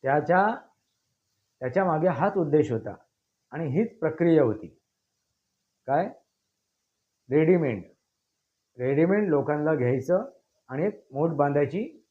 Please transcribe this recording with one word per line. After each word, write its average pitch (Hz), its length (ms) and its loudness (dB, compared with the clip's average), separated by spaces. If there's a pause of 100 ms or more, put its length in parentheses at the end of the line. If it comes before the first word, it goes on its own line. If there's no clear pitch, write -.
त्याच्या, 170 540 2 (1040)
त्याच्या 127 240 -2
मागे 165 240 0
हाच 185 280 0
उद्देश 147 360 2
होता 104 220 -6 (560)
आणि 156 160 -8
हीच 175 320 -2
प्रक्रिया 160 440 2
होती. 107 380 -4 (1040)
काय? 156 220 0 (1200)
रेडीमेड, 151 520 2 (960)
रेडीमेड 165 500 2
लोकांना 151 460 0
घ्यायचं 135 500 0 (440)
आणि 143 180 -4
एक - 260 -8
मोठ 147 180 -2
बांधायची 147 800 -2